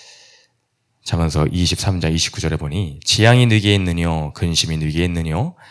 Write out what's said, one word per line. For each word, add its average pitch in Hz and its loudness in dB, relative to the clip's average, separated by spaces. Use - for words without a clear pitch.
잠언서 78 0
이십삼 87 -2
장 80 0
이십구 - -4
절에 80 -2
보니, 76 -6
"지향이 120 4
네게 104 4
있느뇨? 85 0
근심이 80 -2
네게 78 -2
있느뇨? 85 -2